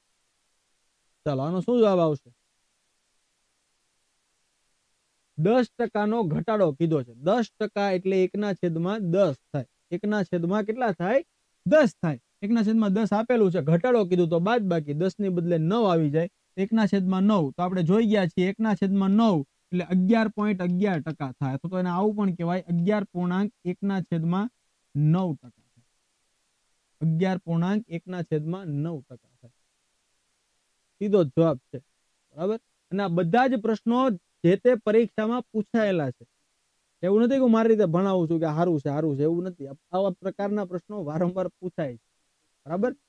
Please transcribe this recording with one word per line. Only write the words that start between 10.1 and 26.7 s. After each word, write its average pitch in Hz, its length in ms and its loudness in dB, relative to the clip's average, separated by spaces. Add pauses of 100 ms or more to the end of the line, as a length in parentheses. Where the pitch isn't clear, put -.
છેદમાં 180 420 -2
કેટલા 220 280 -4
થાય? 214 320 0 (420)
દસ 285 360 4
થાય. 147 160 -2 (240)
એકના 220 200 0
છેદમાં 214 320 2
દસ 214 180 0
આપેલું 214 400 2
છે, 180 80 -2
ઘટાડો 180 440 2
કીધું 175 240 2
તો 170 120 0
બાદ 220 220 0
બાકી, 165 320 -2
દસ 180 260 -2
ની 196 80 -2
બદલે 170 300 0
નવ 202 280 0
આવી 165 240 2
જાય. 160 180 -2 (280)
એકના 208 300 0
છેદમાં 185 360 0
નવ, 196 340 2
તો 175 60 -4
આપણે 180 200 -2
જોઈ 208 240 4
ગયા 202 200 2
છીએ, 180 220 -2
એકના 214 260 -2
છેદમાં 196 360 0
નવ 202 300 4
એટલે - 440 -6
અગિયાર 196 440 2
પોઇન્ટ 208 340 -2
અગિયાર 180 380 0
ટકા 143 320 -8
થાય, 135 220 -4
અથવા 170 160 -8
તો 185 80 -4
એને 180 120 -2
આવું 202 260 -2
પણ 196 180 0
કહેવાય, 175 280 -4
અગિયાર 190 420 -2
પૂર્ણાંક 180 480 -4 (120)
એકના 190 360 -4
છેદમાં 170 500 -4 (460)
નવ 160 380 2
ટકા - 140 -18
થાય. - 360 -20 (1160)